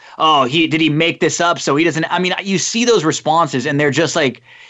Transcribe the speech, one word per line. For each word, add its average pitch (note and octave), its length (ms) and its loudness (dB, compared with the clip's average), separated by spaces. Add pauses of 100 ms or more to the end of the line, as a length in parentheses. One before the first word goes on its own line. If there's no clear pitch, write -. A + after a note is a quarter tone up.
(180)
Oh, D3+ 260 4
he, D3+ 240 0
did D#3+ 140 -2
he D#3 80 2
make D#3+ 300 0
this D#3+ 200 0
up E3+ 200 0
so C#3 160 -2
he D#3 80 2
doesn't?" D#3+ 280 0
I F3 80 0
mean, F3+ 140 -2 (100)
you G3 140 0
see A#3 260 -2
those A3 220 2
responses, D3+ 600 0
and C#3+ 140 -2
they're D3 120 2
just D3+ 240 0
like, C#3+ 260 -2 (280)